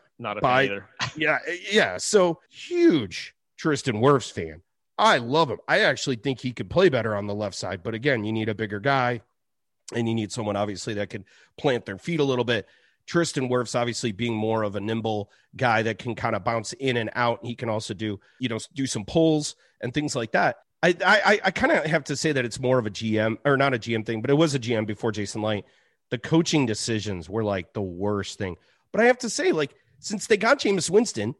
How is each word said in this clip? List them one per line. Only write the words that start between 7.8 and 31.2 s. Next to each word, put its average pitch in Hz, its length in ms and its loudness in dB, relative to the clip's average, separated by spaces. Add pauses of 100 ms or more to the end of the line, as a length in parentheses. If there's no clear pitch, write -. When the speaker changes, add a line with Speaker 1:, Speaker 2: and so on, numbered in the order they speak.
Speaker 2:
But 110 120 -6
again, 117 300 -2
you 110 80 -2
need 110 160 -2
a 107 60 -2
bigger 101 260 -6
guy 123 400 0 (760)
and 117 140 0
you 113 60 0
need 107 180 -2
someone, 107 240 -4
obviously, 101 380 -4
that 101 160 -6
can 98 140 -14 (320)
plant 127 280 0
their 95 140 -10
feet 165 220 -2
a 143 40 2
little 123 200 0
bit. 113 220 -2 (400)
Tristan 151 420 0
Wirfs, 123 260 0
obviously, 120 380 -2
being 117 220 -2
more 110 280 0
of 104 140 -2
a 98 40 -6
nimble 110 500 -4 (260)
guy 117 260 4
that 110 160 -2
can 117 160 -6
kinda 113 240 -2
bounce 117 360 -4
in 131 240 -2
and 107 160 -2
out. 120 280 0
He 117 120 -8
can 117 140 -6
also 110 260 -4
do, 104 260 -6 (180)
you 127 100 -4
know, 110 100 -4 (160)
do 135 120 -4
some 107 180 -6
pulls 156 520 2 (240)
and 120 120 -6
things 147 220 -4
like 117 180 -4
that. 180 260 2 (240)
I, 175 120 4 (100)
I, 202 200 6
I, 202 220 4
I 190 40 2
kinda 190 380 2
have 156 160 2
to 143 120 -4
say 156 160 0
that 131 120 0
it's 120 160 -8
more 127 180 4
of 110 80 2
a 104 40 -4
G 107 280 -2
M, 110 260 2
or 143 120 4
not 135 180 2
a 117 40 0
G 117 160 -4
M 110 100 -2
thing, 110 160 -4
but 127 100 0
it 139 40 6
was 151 200 4
a 139 40 0
G 117 160 -2
M 110 100 2
before 110 260 -2
Jason 104 320 -4
Licht. 107 240 -2 (440)
The 127 80 -2
coaching 160 480 2
decisions 104 640 -4
were, 110 120 -4
like, 98 300 -4
the 107 100 -6
worst 95 560 -4
thing. 92 180 -6 (360)
But 190 80 0
I 233 60 6
have 247 120 4
to 233 120 -6
say, 349 220 0
like, 151 220 -2 (260)
since - 260 -8
they 220 100 4
got 233 240 2
Jameis 196 300 0
Winston, 165 500 0